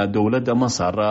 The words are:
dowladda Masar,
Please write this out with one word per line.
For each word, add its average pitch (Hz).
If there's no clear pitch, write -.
dowladda 120
Masar, 117